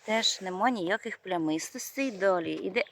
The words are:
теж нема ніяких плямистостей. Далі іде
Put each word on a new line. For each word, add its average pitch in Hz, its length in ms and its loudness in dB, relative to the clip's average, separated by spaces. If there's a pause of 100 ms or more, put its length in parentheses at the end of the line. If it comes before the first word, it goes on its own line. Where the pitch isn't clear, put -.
теж 220 360 0
нема 190 300 0
ніяких 208 480 0
плямистостей. 180 920 -2
Далі 185 420 2
іде 190 400 -2